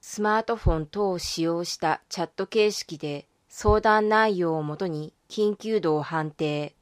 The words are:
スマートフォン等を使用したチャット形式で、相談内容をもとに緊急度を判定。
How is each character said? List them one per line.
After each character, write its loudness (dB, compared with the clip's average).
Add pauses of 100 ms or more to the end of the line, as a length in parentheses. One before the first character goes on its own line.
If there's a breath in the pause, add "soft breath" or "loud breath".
ス -8
マ 2
ー 0
ト -2
フ 2
ォ 0
ン -4
等 -2
を -2
使 -4
用 0
し -8
た 0
チ -8
ャ 0
ッ -10
ト -4
形 2
式 -10
で、 -8 (220)
相 2
談 4
内 4
容 0
を -2
も -4
と -4
に -6 (160)
緊 0
急 -2
度 2
を 0
判 -4
定。 -4